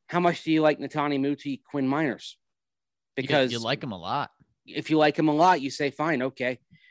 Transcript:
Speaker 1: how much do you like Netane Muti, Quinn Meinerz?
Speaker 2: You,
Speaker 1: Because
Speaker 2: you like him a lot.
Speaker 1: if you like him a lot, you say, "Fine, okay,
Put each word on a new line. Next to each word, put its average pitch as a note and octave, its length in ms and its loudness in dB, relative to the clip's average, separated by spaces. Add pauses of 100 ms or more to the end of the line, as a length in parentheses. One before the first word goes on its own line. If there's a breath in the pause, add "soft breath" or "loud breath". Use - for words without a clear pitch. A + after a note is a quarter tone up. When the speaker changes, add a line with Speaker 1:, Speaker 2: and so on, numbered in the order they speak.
Speaker 1:
how F3 120 2
much F3 240 2
do D#3+ 80 0
you D#3 80 4
like D3+ 180 4
Netane C#3+ 420 -2
Muti, C#3 480 -4
Quinn C3+ 200 -2
Meinerz? C#3 460 -2 (840)
Speaker 2:
You, C3 60 -4
Speaker 1:
Because C3 300 2
Speaker 2:
you A#2+ 60 -2
like A#2 240 -4
him B2+ 100 -8
a F#2 60 -10
lot. A2+ 320 -4 (360)
Speaker 1:
if - 240 -8
you D#3 80 4
like D3+ 200 4
him D#3 100 4
a D3 60 2
lot, E3+ 260 4
you C3 100 -6
say, C#3+ 200 -4
"Fine, D3+ 320 -2
okay, B2+ 360 -4 (320 soft breath)